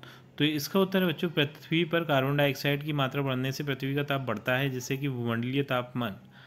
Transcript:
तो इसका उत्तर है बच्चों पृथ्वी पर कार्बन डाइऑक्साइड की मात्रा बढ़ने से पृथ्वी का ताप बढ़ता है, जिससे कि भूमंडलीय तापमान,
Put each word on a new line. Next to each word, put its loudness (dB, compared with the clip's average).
तो 2
इसका 2
उत्तर 2
है 4
बच्चों 0
पृथ्वी 0
पर 0
कार्बन 2
डाइऑक्साइड 2
की -4
मात्रा 0
बढ़ने 0
से -6
पृथ्वी -2
का 2
ताप -2
बढ़ता 0
है, 0
जिससे -4
कि -4
भूमंडलीय 0
तापमान, -4